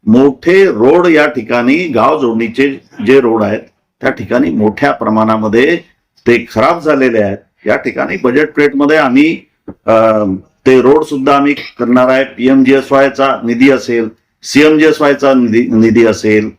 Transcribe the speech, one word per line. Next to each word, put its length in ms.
मोठे 580
रोड 420
या 200
ठिकाणी 600
गाव 340
जोडणीचे 580
जे 140
रोड 220
आहेत 160
त्या 100
ठिकाणी 380
मोठ्या 420
प्रमाणामध्ये 840
ते 180
खराब 240
झालेले 420
आहेत. 160
या 100
ठिकाणी 420
बजेट 360
प्लेटमध्ये 440
आम्ही, 420
अ, 560
ते 160
रोड 220
सुद्धा 320
आम्ही 180
करणार 560
आहे. 140
पीएमजीएसवाय 840
चा 340
निधी 280
असेल, 380
सीएमजीएसवाय 720
चा 200
निधी, 340
निधी 380
असेल 540